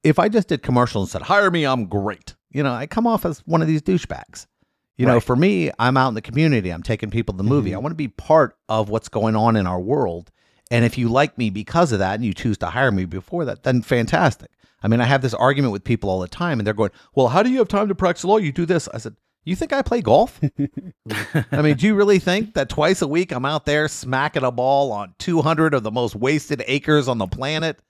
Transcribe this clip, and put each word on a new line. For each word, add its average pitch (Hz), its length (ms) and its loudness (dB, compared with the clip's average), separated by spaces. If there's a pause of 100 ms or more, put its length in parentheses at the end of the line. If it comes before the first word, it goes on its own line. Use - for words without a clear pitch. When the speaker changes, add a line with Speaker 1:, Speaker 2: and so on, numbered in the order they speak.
Speaker 1:
if 156 160 4
I 185 100 2
just 214 200 0
did 147 160 -4
commercials 123 400 0
and 90 60 -8 (120)
said, - 60 -14
"Hire 196 240 2
me, 170 120 0
I'm 127 220 -2
great," 101 480 -6 (160)
you 143 140 -2
know, 131 80 0
I 123 160 -8
come 240 180 -2
off 226 180 0
as 170 220 -4
one 165 160 2
of 160 60 0
these 156 140 2
douchebags. - 640 -4 (480)
You 123 100 2
know, 127 80 4
Speaker 2:
Right. 117 80 4
Speaker 1:
for 123 140 0
me, 123 420 2
I'm 123 180 2
out 131 120 4
in 117 60 -4
the 110 60 -6
community. 120 500 0
I'm 85 120 -8
taking 107 280 -4
people 110 240 -2
to 92 40 -8
the 98 60 -4
movie. 120 260 2
Speaker 2:
Mm-hmm. 85 60 -4
Speaker 1:
I 98 40 -6
wanna 143 140 -6
be 151 140 -6
part - 480 2 (120)
of 110 200 0
what's 110 200 -4
going 110 280 0
on 113 180 4
in 104 100 4
our 90 160 -2
world. 95 520 -4 (380)
And 120 140 2
if 117 140 -2
you 120 100 0
like 131 300 2
me 117 100 0
because 120 440 0
of 104 80 0
that 95 160 0
and 117 100 -4
you 92 80 -2
choose 110 240 -4
to - 80 -6
hire 120 260 0
me 92 140 0
before 98 400 -6
that, - 160 -8
then 127 180 2
fantastic. 123 720 0 (320)
I 104 60 -2
mean, 113 120 4
I 120 40 2
have 135 180 2
this 127 100 -2
argument 135 400 2
with 98 100 -6
people 110 280 -2
all 92 100 0
the 90 80 -6
time, 165 320 -4
and 101 60 -2
they're 107 80 0
going, 104 160 0 (240)
"Well, 131 140 4
how 160 140 4
do 247 80 2
you 262 100 0
have 220 80 2
time 208 200 0
to 196 60 -2
practice 175 300 -2
law? 196 120 4
You 175 160 0
do 170 140 -2
this." 165 260 -2
I 113 60 -10
said, 110 180 -14 (280)
"You 180 120 -4
think - 160 -4
I 277 80 0
play 240 220 -2
golf?" 143 360 4 (200)
Speaker 2:
<laughs> 143 100 -2 (840)
Speaker 1:
I 143 100 0
mean, 151 160 2
do 151 80 2
you 214 80 4
really 202 240 4
think 202 340 -2
that 139 160 -2
twice 165 320 0
a 156 80 -2
week 170 240 -2
I'm 127 140 -4
out 151 180 -4
there 151 240 0
smacking 131 560 -4
a 127 60 2
ball 131 420 0
on 101 260 -8
two 165 220 0
hundred 156 320 2
of 127 120 0
the 110 60 -4
most 120 240 -2
wasted 135 520 -2
acres 139 420 2
on 123 80 0
the 101 100 -2
planet? 151 520 -4 (120)